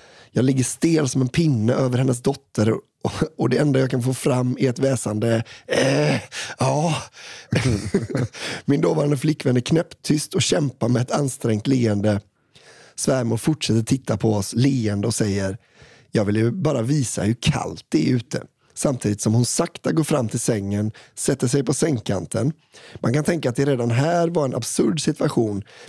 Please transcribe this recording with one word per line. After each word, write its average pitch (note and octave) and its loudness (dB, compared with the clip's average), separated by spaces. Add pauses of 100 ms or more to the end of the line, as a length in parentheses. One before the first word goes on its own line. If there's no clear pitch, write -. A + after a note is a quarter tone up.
(320)
Jag A#2 2
ligger C3 2
stel D#3 2
som C3 0
en B2+ 0
pinne B2+ 2
över B2+ 0
hennes B2+ 0
dotter A2+ 0
och, - -2 (560)
och - 0
det B2 2
enda C#3+ 2
jag C3 0
kan B2+ -2
få C3 0
fram B2+ 0
är C3+ 2
ett B2 -6
väsande: A2+ 0 (240)
"Eh, C#3 2 (440)
ja." C#3+ 0 (560)
<laughs> - -2
Min C#3+ 2
dåvarande D3+ 2
flickvän C3+ 0
är B2 2
knäpptyst - 0
och F#3 2
kämpar C#3+ 0
med A#2+ 4
ett B2 -4
ansträngt B2 -2
leende. G#2+ 2 (760)
Svärmor A#2 0
fortsätter A#2 0
titta B2+ 0
på A2 2
oss G2+ -4
leende A2+ 0
och A2 -2
säger: G2 -2 (540)
"Jag A2 2
vill G#2 0
ju A2+ 2
bara C#3+ 0
visa C3 -2
hur A2 2
kallt - -4
det D#3 2
är B2+ 2
ute." - -4 (300)
Samtidigt A#2 -2
som G#2+ 2
hon A#2+ 4
sakta - -4
går D#3 2
fram C#3 0
till A#2+ -4
sängen, G#2 -2 (240)
sätter - 0
sig C#3 2
på - 0
sängkanten. A2 -2 (460)
Man A#2 0
kan D3 0
tänka D3 0
att A#2 -4
det C#3 2
redan A#2+ 2
här E3 2
var E3+ 0
en B2 -2
absurd F3+ -2
situation, A2+ -2 (260)